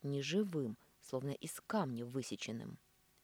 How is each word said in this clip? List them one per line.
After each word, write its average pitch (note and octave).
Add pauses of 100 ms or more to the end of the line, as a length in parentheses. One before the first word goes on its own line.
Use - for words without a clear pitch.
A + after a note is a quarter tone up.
неживым, C#3+ (220)
словно C3
из -
камня C3
высеченным. A#2 (460)